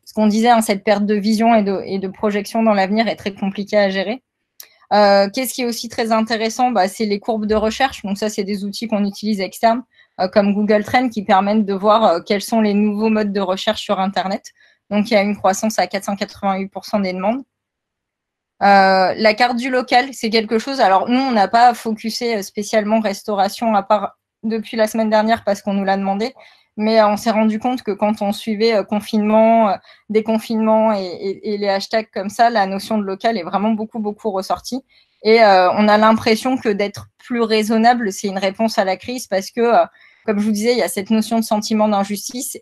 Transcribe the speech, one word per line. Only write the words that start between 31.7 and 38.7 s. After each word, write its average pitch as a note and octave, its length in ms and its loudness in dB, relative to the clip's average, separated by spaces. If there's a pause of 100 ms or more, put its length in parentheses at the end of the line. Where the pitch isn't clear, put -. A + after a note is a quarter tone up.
comme G3+ 180 -6
ça, A#3 200 2
la G#3 160 0
notion G3 320 -4
de G3+ 60 -2
local G3 340 -2
est E3+ 40 -6
vraiment G3 280 -2
beaucoup, A3 280 -4
beaucoup G#3 320 -6
ressortie. F#3+ 520 -6 (400)
Et, A3+ 200 6
euh, F#3 300 6
on G#3+ 160 2
a G#3 80 6
l'impression A3 600 2
que A#3 140 -2
d'être G3+ 380 -4 (100)
plus A#3+ 220 -6
raisonnable, A3 720 2
c'est G3+ 180 -6
une F#3+ 100 -6
réponse G3+ 400 -2